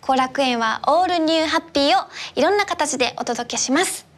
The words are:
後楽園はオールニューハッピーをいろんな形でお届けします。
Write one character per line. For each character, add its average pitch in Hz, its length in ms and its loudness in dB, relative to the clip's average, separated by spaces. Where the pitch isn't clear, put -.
後 269 140 0
楽 262 260 0
園 247 180 0
は 226 280 -2
オ 320 160 4
ー 370 40 0
ル 349 120 0
ニ 320 160 2
ュ 320 100 2
ー - 20 -2
ハ 320 120 0
ッ - 20 -6
ピ 285 200 2
ー 381 60 4
を - 80 -2
い - 60 0
ろ 311 80 4
ん 403 80 2
な 403 80 0
形 294 320 -4
で 247 200 0
お 240 60 -6
届 240 280 -6
け 240 60 -6
し - 140 -2
ま 294 140 2
す。 - 200 -8